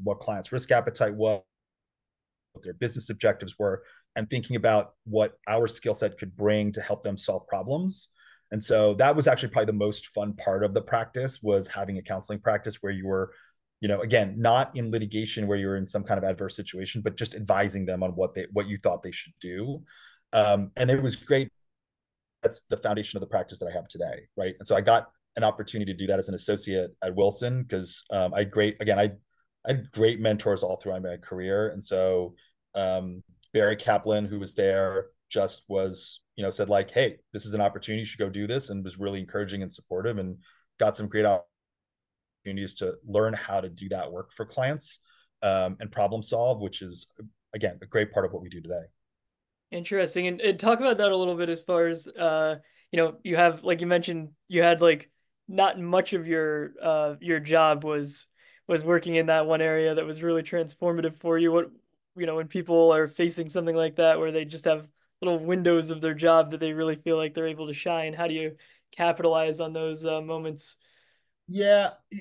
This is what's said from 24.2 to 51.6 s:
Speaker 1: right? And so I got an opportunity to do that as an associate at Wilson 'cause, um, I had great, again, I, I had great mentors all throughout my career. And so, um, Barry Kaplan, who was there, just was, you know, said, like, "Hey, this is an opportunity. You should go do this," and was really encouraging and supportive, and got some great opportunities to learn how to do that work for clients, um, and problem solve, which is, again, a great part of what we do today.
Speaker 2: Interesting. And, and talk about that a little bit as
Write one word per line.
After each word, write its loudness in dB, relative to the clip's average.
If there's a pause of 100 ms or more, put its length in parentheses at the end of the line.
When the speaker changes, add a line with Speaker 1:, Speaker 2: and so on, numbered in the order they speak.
Speaker 1:
right? -4
And -14
so 2
I 4
got 4 (260)
an -2
opportunity -2
to -8
do -4
that 2
as -4
an -6
associate -4 (100)
at -4
Wilson 0
'cause, -6
um, 0
I 0
had -2
great, 0
again, 2
I, 2 (540)
I 0
had -4
great 2
mentors 0
all -2
throughout -6
my -6
career. -2
And -10
so, 0 (380)
um, -4 (280)
Barry 4
Kaplan, 2
who -6
was -10
there, 2 (200)
just -2
was, -4 (160)
you -6
know, 0
said, -2
like, 2
"Hey, 0 (140)
this -8
is -8
an -2
opportunity. -2
You -8
should -14
go -2
do -6
this," -4
and -8
was -12
really -6
encouraging -6
and -10
supportive, -6
and -8 (380)
got 2
some -6
great 2 (1200)
opportunities -8
to -6
learn 2
how -4
to -8
do -14
that -6
work -12
for -10
clients, -6 (420)
um, 0
and -12
problem -2
solve, 0
which -8
is, -14 (480)
again, -2
a -18
great 0
part 2
of -4
what -10
we -16
do -14
today. -8 (880)
Speaker 2:
Interesting. -2
And, -6
and 0
talk 4
about 2
that 4
a 2
little 0
bit -2
as -4